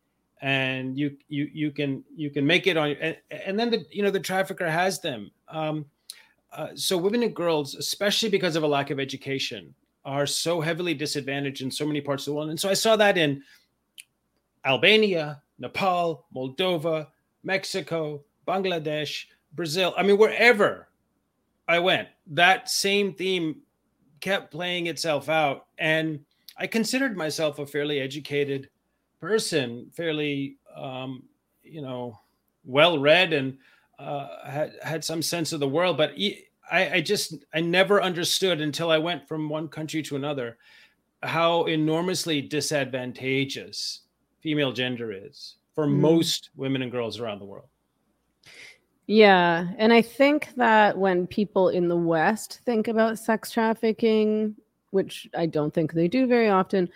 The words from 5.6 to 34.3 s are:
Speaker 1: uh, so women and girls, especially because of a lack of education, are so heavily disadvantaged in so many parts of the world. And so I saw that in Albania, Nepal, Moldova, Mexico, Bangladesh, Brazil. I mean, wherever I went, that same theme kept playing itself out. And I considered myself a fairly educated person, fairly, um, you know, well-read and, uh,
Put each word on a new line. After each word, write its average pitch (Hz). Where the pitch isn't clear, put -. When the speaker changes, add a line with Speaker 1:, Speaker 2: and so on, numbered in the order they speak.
Speaker 1:
uh, 151
so 180
women 208
and 175
girls, 156
especially 202
because 180
of 160
a 151
lack 139
of 139
education, 131
are 139
so 165
heavily 170
disadvantaged 139
in 131
so -
many 147
parts 139
of 143
the 147
world. 151
And 160
so -
I 196
saw 220
that 202
in 143
Albania, 160
Nepal, 170
Moldova, 156
Mexico, 165
Bangladesh, 165
Brazil. 170
I 180
mean, 202
wherever 202
I 170
went, 170
that 175
same 202
theme 170
kept 185
playing 175
itself 147
out. 151
And 160
I 190
considered 226
myself 156
a 143
fairly 147
educated 139
person, 131
fairly, 147
um, 131
you 151
know, 123
well-read 160
and, 131
uh, 143